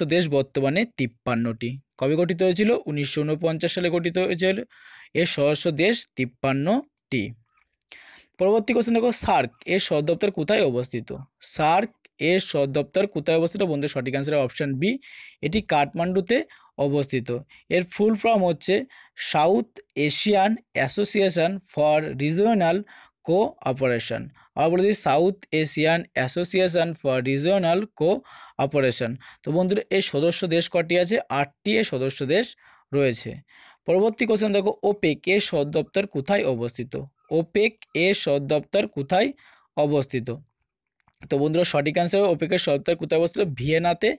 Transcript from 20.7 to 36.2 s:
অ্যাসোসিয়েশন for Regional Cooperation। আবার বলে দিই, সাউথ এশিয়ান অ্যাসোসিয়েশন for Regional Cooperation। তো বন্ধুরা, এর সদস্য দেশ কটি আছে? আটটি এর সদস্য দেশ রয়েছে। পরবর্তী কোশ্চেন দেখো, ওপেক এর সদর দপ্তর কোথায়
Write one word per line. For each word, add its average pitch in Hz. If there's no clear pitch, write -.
অ্যাসোসিয়েশন 185
for 151
Regional 175
Cooperation। 131
আবার 151
বলে 175
দিই, 202
সাউথ 170
এশিয়ান 156
অ্যাসোসিয়েশন 170
for 131
Regional 170
Cooperation। 139
তো -
বন্ধুরা, 185
এর 190
সদস্য 165
দেশ 165
কটি 170
আছে? 180
আটটি 143
এর 220
সদস্য 131
দেশ 196
রয়েছে। 131
পরবর্তী 220
কোশ্চেন 214
দেখো, 202
ওপেক 196
এর 202
সদর 147
দপ্তর 196
কোথায় 196